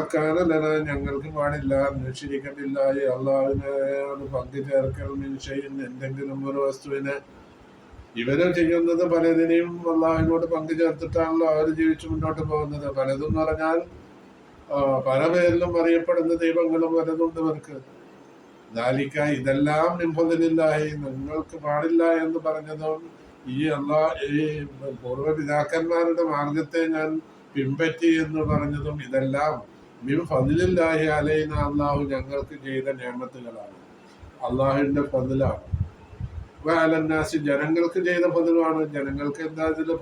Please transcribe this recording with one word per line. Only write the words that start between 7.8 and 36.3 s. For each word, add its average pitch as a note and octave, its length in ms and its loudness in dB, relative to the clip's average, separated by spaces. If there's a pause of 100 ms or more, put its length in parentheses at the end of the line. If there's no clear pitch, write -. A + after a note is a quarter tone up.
ഇവര് D3 260 2 (100)
ചെയ്യുന്നത് E3+ 460 2 (100)
പലതിനെയും E3 580 4 (220)
അള്ളാഹുവിനോട് D#3+ 520 2 (100)
പങ്കു D#3+ 260 -4
ചേർത്തിട്ടാണല്ലോ E3 720 2
അവര് D#3 260 2
ജീവിച്ച് D#3+ 320 2
മുന്നോട്ട് D#3 300 -2 (100)
പോകുന്നത്. D3 360 -2 (120)
പലതും C3+ 320 0
എന്ന് D#3 140 2
പറഞ്ഞാൽ, D#3+ 340 2 (960)
ആ, C#3+ 40 2 (300)
പല C3+ 140 2 (100)
പേരിലും F3 480 4
അറിയപ്പെടുന്ന E3+ 540 4 (100)
ദൈവങ്ങളും E3 540 2
പലതുണ്ട് E3 460 0
ഇവർക്ക്. D3+ 340 -4 (1000)
ذَلِكَ, C3 400 0 (220)
ഇതെല്ലാം D3 500 2 (120)
മിൻ E3 180 0
ഫദ്ലില്ലാഹി, D#3+ 680 4 (180)
നിങ്ങൾക്ക് C#3+ 500 -6 (100)
പാടില്ല E3 380 2 (220)
എന്ന് D#3+ 200 -2
പറഞ്ഞതും, D#3 540 -4 (560)
ഈ C3+ 40 -2 (180)
അള്ളാ-, D3+ 360 2 (220)
ഈ D3+ 60 2 (600)
പൂർവ്വപിതാക്കന്മാരുടെ D#3 1200 0 (100)
മാർഗത്തെ D3+ 480 -2 (140)
ഞാൻ D#3 140 0 (460)
പിൻപറ്റി D#3 540 0 (140)
എന്ന് D#3 180 -2 (100)
പറഞ്ഞതും, D3 460 -2 (100)
ഇതെല്ലാം C3+ 480 0 (520)
മിൻ D3 120 0 (120)
ഫദ്ലില്ലാഹി D#3+ 760 2 (100)
അലൈനാ, D3+ 400 2 (120)
അള്ളാഹു C#3+ 300 0 (140)
ഞങ്ങൾക്ക് C#3 420 -6 (100)
ചെയ്ത C3+ 220 -4 (120)
നിഅമത്തുകളാണ്, B2 760 -12 (760)
അള്ളാഹുവിന്റെ C#3 540 2 (120)
ഫദ്ലാണ്. B2+ 500 0 (1000)